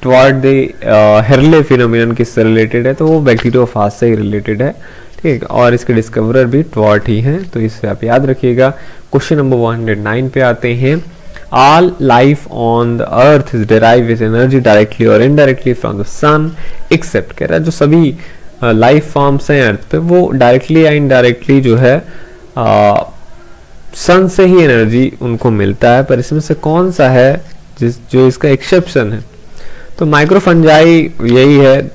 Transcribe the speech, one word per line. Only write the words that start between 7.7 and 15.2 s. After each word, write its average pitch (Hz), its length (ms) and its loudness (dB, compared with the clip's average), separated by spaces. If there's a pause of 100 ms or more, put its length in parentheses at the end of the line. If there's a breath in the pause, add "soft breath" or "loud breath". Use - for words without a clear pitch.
आप 101 160 -8
याद 123 220 0
रखिएगा। 123 440 0 (400 loud breath)
Question 139 260 -2
number 135 200 0
one 117 180 -2
hundred 113 280 -4
nine 117 260 -4
पे 135 120 -4
आते 120 340 -2
हैं, 135 300 -2 (500 loud breath)
all 151 340 4
life 139 640 0
on 117 460 -2
the 117 140 -6
earth 135 420 2
is 107 140 -2
derived 113 420 2
with 117 120 -2
energy 123 380 0
directly 107 480 2
or 107 200 4